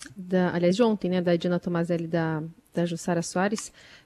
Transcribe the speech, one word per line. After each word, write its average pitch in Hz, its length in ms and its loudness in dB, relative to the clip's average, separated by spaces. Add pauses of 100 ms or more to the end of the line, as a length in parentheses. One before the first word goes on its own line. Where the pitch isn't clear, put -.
(160)
da, 180 380 0
aliás, 175 220 4
de 233 80 4
ontem, 214 260 2
né, 180 120 0
da 175 120 4
Edna 175 260 0
Tomazelli 170 460 -2
e - 20 -8
da, 160 340 0 (320)
da 170 120 0
Jussara 170 360 -2
Soares, 196 500 -2 (340)